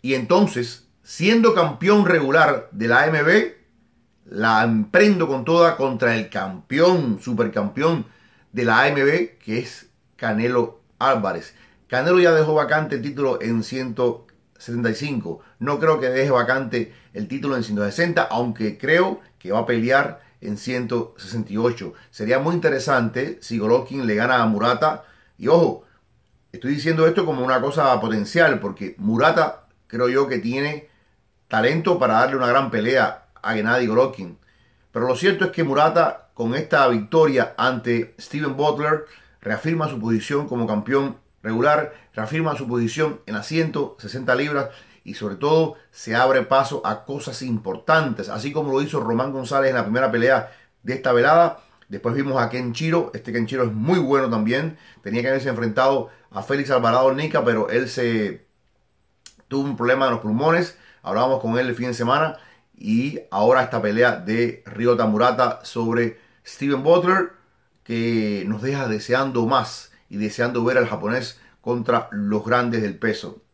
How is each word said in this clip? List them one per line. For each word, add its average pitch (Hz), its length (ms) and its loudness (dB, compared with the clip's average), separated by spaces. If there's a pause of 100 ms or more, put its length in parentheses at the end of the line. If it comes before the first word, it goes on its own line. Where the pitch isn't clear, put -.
Y 131 140 0
entonces, 127 720 0 (160)
siendo 220 500 4
campeón 180 520 4
regular 143 680 2
de 110 160 -4
la 123 140 4
A 151 60 2
M 160 140 2
B, 180 420 2 (600)
la 110 380 2
emprendo 165 640 4
con 131 180 -4
toda 170 320 4
contra 123 380 0
el 107 140 -4
campeón, 120 920 0
supercampeón 113 840 -2 (440)
de 123 140 -4
la 113 140 4
A 139 80 4
M 143 160 0
B, 143 400 0
que 110 160 -4
es - 300 -14 (260)
Canelo 117 680 -2 (160)
Álvarez. 104 560 -2 (340)
Canelo 160 320 2
ya 170 140 6
dejó 156 220 4
vacante 151 400 0
el 120 60 -6
título 135 400 -2
en 113 220 -2
ciento 123 640 -4 (320)
setenta 120 320 -4
y 107 60 -2
cinco. 110 460 -6 (180)
No 139 200 -2
creo 156 200 2
que 127 100 0
deje 135 220 2
vacante 120 600 0 (200)
el 104 140 -6
título 139 280 -4
en 117 80 -4
ciento 104 220 -2
sesenta, 160 380 0
aunque 110 540 -4
creo 170 440 0 (160)
que 90 140 -10
va 110 80 0
a 113 60 -4
pelear 127 580 0 (160)
en 101 180 -8
ciento 123 600 -6
sesenta 104 340 -8
y 101 60 -4
ocho. 117 360 -2 (180)
Sería 113 260 -2
muy 160 160 0
interesante 127 880 -2
si 117 160 -6
Golovkin 123 480 0
le 107 100 0
gana 120 260 2
a 113 40 2
Murata. 117 600 0 (320)
Y 107 100 -6
ojo, 160 380 2 (680)
estoy 139 240 -4
diciendo 160 320 2
esto 170 180 2
como 135 180 -2
una 131 180 2
cosa 139 380 2
potencial, 113 600 0
porque 98 380 -8
Murata 127 680 0 (200)
creo 123 220 -2
yo 135 180 2
que 127 120 -4
tiene 139 500 -6 (580)
talento 151 500 2
para 113 180 2
darle 131 220 2
una 127 100 0
gran 127 240 2
pelea 117 560 0 (140)
a 113 120 -4
Gennady 117 340 0
Golovkin. 107 500 0 (540)
Pero 120 160 -4
lo 127 80 0
cierto 190 300 0
es - 60 -4
que 165 120 -2
Murata, 151 720 2
con 117 220 -4
esta 147 320 2
victoria 123 720 2
ante 120 600 -2
Steven 143 360 -6
Butler, 147 500 0 (360)
reafirma 151 480 -2
su 127 100 -8
posición 113 480 -2
como 117 200 -4
campeón 123 500 -2 (240)
regular, 147 520 0 (200)
reafirma 147 420 -4
su 123 120 -8
posición 120 580 -2
en 107 100 -8
las 104 120 -8
ciento 156 520 -4
sesenta 123 360 -4
libras 143 340 -2 (340)
y - 120 -14
sobre 101 200 -8
todo 156 400 2 (160)
se - 240 -8
abre 131 280 4
paso 135 420 0
a 107 180 -4
cosas 139 380 -10
importantes, 120 880 -2
así 120 240 -8
como 151 180 -4
lo 139 100 0
hizo 151 200 -4
Román 120 300 -2
González 135 380 0
en 131 60 -2
la 113 80 0
primera 113 280 0
pelea 123 400 2 (300)
de 123 120 -6
esta 131 180 -2
velada. 151 480 4 (300)
Después 117 260 -4
vimos 135 260 -2
a 110 80 -2
Kenshiro, 127 640 -4
este 113 200 -10
Kenshiro 120 300 -2
es 110 80 -2
muy 139 280 0
bueno 135 300 2
también, 123 480 -2 (240)
tenía 110 200 -4
que 127 60 -2
haberse 131 220 -2
enfrentado 127 600 0 (220)
a 101 100 -8
Félix 139 300 -4
Alvarado 127 420 4
Nica, 151 300 -2
pero 110 260 0
él 123 200 -2
se 110 580 -2 (1000)
tuvo 139 180 -4
un 135 100 -4
problema 127 300 2
en 123 80 2
los 107 80 -4
pulmones, 156 560 0 (260)
hablábamos 117 380 0
con 117 180 -2
él 127 80 0
el 120 80 -4
fin 120 120 -6
de 123 60 -4
semana, 135 440 0 (380)
y 117 440 -2 (100)
ahora 117 340 4
esta - 180 -4
pelea 110 340 2
de 113 500 -4
Ryota 117 400 0
Murata 120 580 2
sobre 117 560 -4 (260)
Steven 139 360 -4
Butler, 175 520 2 (500)
que 113 640 -2
nos 107 140 -4
deja 135 260 -4
deseando 120 580 -2
más - 460 -2 (180)
y 101 80 -12
deseando 117 460 -2
ver 127 140 2
al 120 100 2
japonés 107 520 -6 (220)
contra 117 500 -2
los 104 340 -2
grandes 117 360 0
del 95 160 -4
peso. 104 460 -6 (100)